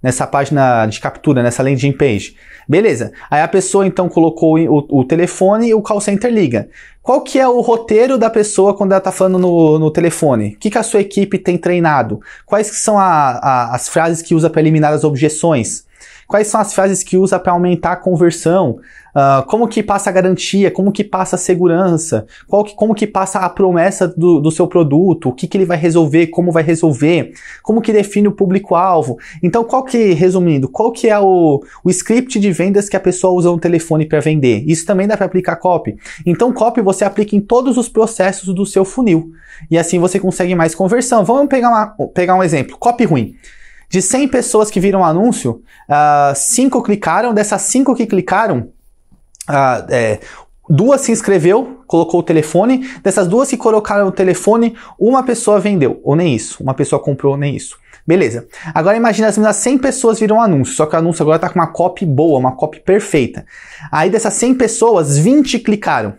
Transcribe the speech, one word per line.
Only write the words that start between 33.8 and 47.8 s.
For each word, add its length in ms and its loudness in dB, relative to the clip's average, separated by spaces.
pra 140 -2
vender? 480 0
Isso 180 -2
também 220 0
dá 80 0
pra 100 -2
aplicar 300 -2
copy. 400 -2
Então, 280 0
copy 280 0
você 240 0
aplica 300 -2
em 60 2
todos 360 0
os 120 -2
processos 640 -2
do 100 -2
seu 200 0
funil. 480 0
E 80 0
assim 220 0
você 220 0
consegue 340 -2
mais 220 -2
conversão. 480 0
Vamos 240 2
pegar 220 0
uma, 160 0
pegar 220 0
um 80 2
exemplo. 340 -2
Copy 260 0
ruim. 300 -2
De 120 -2
cem 280 -2
pessoas 420 0
que 80 -2
viram 220 0
o 40 4
anúncio, 580 0
ah, 480 2
cinco 440 0
clicaram. 540 -2
Dessas 280 -2
cinco 300 0